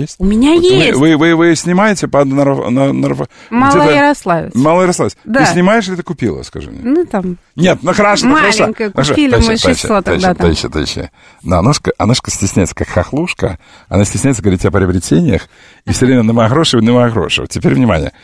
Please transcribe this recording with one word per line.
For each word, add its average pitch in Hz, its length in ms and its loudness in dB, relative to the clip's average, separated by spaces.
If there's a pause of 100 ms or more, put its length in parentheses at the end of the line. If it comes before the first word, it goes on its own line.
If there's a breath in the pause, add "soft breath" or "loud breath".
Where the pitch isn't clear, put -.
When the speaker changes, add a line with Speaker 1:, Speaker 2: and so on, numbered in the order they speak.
Speaker 1:
Есть? - 160 -10
Speaker 2:
У 185 80 -4
меня 220 260 2
Speaker 1:
Вот 339 80 4
вы, 349 60 2
Speaker 2:
есть. 349 320 2
Speaker 1:
вы, 156 180 4
вы, 165 180 2
вы 165 220 4
снимаете 180 520 0
под 139 200 2
нарв-, 139 400 0
на, 135 240 0
нарв-, 135 340 -4 (220 loud breath)
Speaker 2:
Малоярославец. 277 1040 2
Speaker 1:
где-то - 80 -4
Малоярославец. 165 680 2
Speaker 2:
Да. 240 220 0
Speaker 1:
Ты 180 60 0
снимаешь 185 360 2
или 185 80 -6
ты 175 60 -10
купила, 101 400 -6
скажи 73 280 -14
мне? - 120 -16
Speaker 2:
Ну, 302 240 0
там. 180 320 -6 (180)
Speaker 1:
Нет, 156 240 2
ну 170 140 -2
хорошо, 208 320 2
ну 262 80 4
хорошо. 226 300 0
Speaker 2:
Маленькое 220 260 -4
Speaker 1:
Хорошо. 147 240 -2
Speaker 2:
купили 294 160 2
Speaker 1:
Товарищи, 226 200 2
Speaker 2:
мы, 226 60 0
Speaker 1:
товарищи, 85 220 0
Speaker 2:
шесть - 100 -8
соток, 98 160 0
Speaker 1:
товарищи, 85 200 -2
Speaker 2:
да, - 40 2
там. 87 80 0
Speaker 1:
товарищи, 80 320 -2
товарищи. 67 420 -6 (320 soft breath)
Но 90 160 0
Анушка, 127 380 0
Анушка - 340 -2
стесняется, - 440 -2
как - 140 -6
хохлушка. 113 680 -4 (300 soft breath)
Она 101 160 0
стесняется 120 380 -2
говорить 92 240 0
о 98 40 2
приобретениях. 95 800 0 (380 soft breath)
И - 60 -4
всё - 120 0
время 127 180 4
"Номогрошево, 117 600 2
Номогрошево". 117 680 0
Теперь - 240 -2
внимание. 110 400 0 (120)